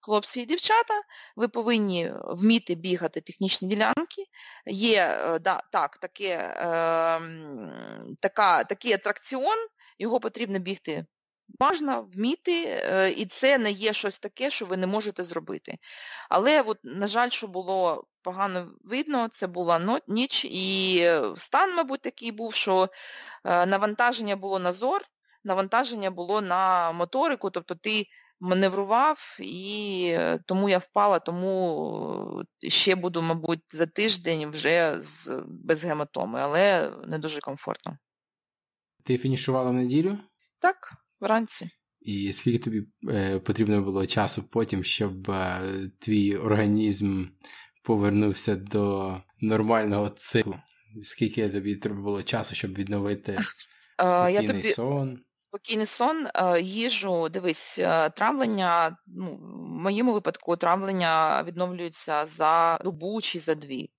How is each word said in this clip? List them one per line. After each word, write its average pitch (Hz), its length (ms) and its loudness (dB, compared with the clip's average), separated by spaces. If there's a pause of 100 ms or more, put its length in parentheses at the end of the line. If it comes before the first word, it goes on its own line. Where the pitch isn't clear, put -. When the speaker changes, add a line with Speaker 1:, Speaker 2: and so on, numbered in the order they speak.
Speaker 1:
«Хлопці 214 400 -2
і 240 60 -6
дівчата, 440 480 2 (420)
ви 226 120 0
повинні 214 640 0 (120)
вміти 208 500 2
бігати 170 460 -4
технічні - 480 -4
ділянки». 220 560 0 (420)
Є, 196 540 2
е, 165 180 0
да, 170 240 0 (100)
так, 160 260 0
таке, 185 580 -6
е, 165 600 2
м, 107 1040 -12
така, 190 440 4
такий 214 280 -2
атракціон, 262 640 -2 (400)
його 233 220 0
потрібно 220 380 -4
бігти 170 480 -6 (540)
уважно, 269 540 0
вміти, 330 520 0
е, 190 440 2
і - 160 -4
це 262 320 4
не 220 120 2
є 202 220 -2
щось 208 260 -4
таке, 254 320 -6
що 226 160 -6
ви 185 100 -4
не 185 100 0
можете 202 380 -4
зробити. - 520 -8 (540)
Але, 269 320 6
от, 220 220 -2
на 175 220 -4
жаль, 233 220 2
що 240 200 -4
було 180 560 0 (180)
погано 185 500 -4 (120)
видно, 262 440 -2
це - 180 -6
була 175 320 2
но-, 214 300 0
ніч, 226 360 0
і, 190 580 2
е, 170 200 4 (140)
стан, 359 400 2
мабуть, 277 260 -2
такий 233 300 -8
був, 220 220 -8
що, 185 340 4 (560)
е, 175 220 4
навантаження 214 680 0
було 196 220 -4
на 180 140 0
зор, 262 300 -2 (420)
навантаження 202 680 0
було 180 300 -2
на 180 520 2
моторику, 220 580 -2
тобто 180 240 -6
ти 214 320 -2 (340)
маневрував, 196 1000 2
і, 190 720 -4
е, 165 340 2
тому 190 220 2
я 185 100 4
впала, 202 400 2
тому, 170 1200 -4 (220)
е, - 60 -4
ще - 240 4
буду, 175 280 -2
мабуть, 165 380 -2 (100)
за 165 160 0
тиждень 170 640 0
вже 156 520 2
з, - 460 -8
без 156 360 -2
гематоми, 143 580 -4
але 160 500 2 (140)
не 156 120 -4
дуже 151 220 -6
комфортно. - 580 -8 (1080)
Speaker 2:
Ти 127 140 2
фінішувала 131 520 0
в 123 40 2
неділю? 147 440 2 (420)
Speaker 1:
Так, - 320 0 (280)
вранці. 214 500 0 (300)
Speaker 2:
І 98 320 -4
скільки 117 260 2
тобі, 110 240 -2 (260)
е, 98 300 0
потрібно 104 440 2
було 98 240 0
часу 101 360 0 (100)
потім, 107 320 0
щоб, 95 460 -2
е, 92 300 -2 (380)
твій 101 380 2
організм 104 880 2 (600)
повернувся 104 720 2
до 98 600 -2 (240)
нормального 107 680 2
циклу? 104 460 0 (460)
Скільки 107 460 -2
тобі 101 280 -4
треба 104 260 -6
було 101 200 -4
часу, 107 320 -4
щоб 95 200 -6
відновити 101 640 -4
Speaker 1:
<laughs> - 600 -8
Е, 180 340 4
я 202 80 4
Speaker 2:
спокійний 214 60 0 (160)
Speaker 1:
тобі 220 100 0
Speaker 2:
сон? 135 460 -2 (160)
Speaker 1:
Спокійний 214 520 -6
сон, 294 480 0
е, 180 260 4
їжу, 190 680 -2
дивись, 170 500 -4
е, 165 320 4
травлення, 190 880 2 (100)
ну, 180 300 -10
в - 460 -12
моєму 208 300 2
випадку 175 440 -2
травлення 170 920 2
відновлюється 170 800 -4
за 165 580 4
добу 185 360 -4
чи - 180 -4
за 160 160 -2
дві. 143 440 -8